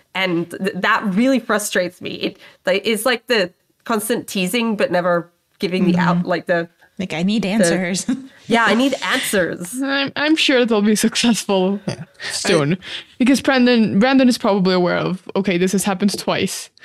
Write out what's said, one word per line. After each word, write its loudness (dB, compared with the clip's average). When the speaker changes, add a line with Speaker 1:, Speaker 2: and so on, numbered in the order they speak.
Speaker 1:
And -2
th-, -4
that 0
really 2
frustrates -4
me. -10
It, -8
like, 0
it's -2
like -2
the 0
constant -2
teasing, -2
but 0
never 0
giving 0
me 4
out, 2
Speaker 2:
Mm-hmm. -2
Speaker 1:
like, -2
the -2
Speaker 2:
Like, -6
I -4
need 0
Speaker 1:
the -2
Speaker 2:
answers. 0
<laughs> -2
Speaker 1:
Yeah, 2
I 2
need 2
answers. -4
Speaker 3:
I'm, -4
I'm 2
sure 2
they'll 2
be 4
successful 0
Speaker 4:
Yeah. -8
Speaker 3:
soon 0
Speaker 4:
I 0
Speaker 3:
because 4
Brandon, 2
Brandon 4
is 2
probably 2
aware 2
of, -4
"Okay, 0
this 0
has 0
happened 0
twice." -4